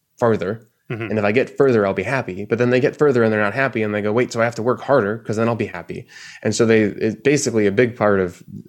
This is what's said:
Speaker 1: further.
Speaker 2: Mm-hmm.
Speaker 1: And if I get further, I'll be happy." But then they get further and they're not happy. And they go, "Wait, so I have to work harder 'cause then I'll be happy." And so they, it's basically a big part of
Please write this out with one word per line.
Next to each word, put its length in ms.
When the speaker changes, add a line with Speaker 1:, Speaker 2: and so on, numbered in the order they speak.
Speaker 1:
further. 520
Speaker 2:
Mm-hmm. 200
Speaker 1:
And 80
if 60
I 80
get 240
further, 300
I'll 180
be 0
happy." 400
But 140
then 120
they 100
get 160
further 260
and 100
they're 160
not 60
happy. 280
And 120
they 80
go, 100
"Wait, 200
so 80
I 40
have 120
to 60
work 180
harder 380
'cause 180
then 120
I'll 180
be 0
happy." 400
And 120
so 120
they, 160
it's 400
basically 440
a 60
big 240
part 240
of 220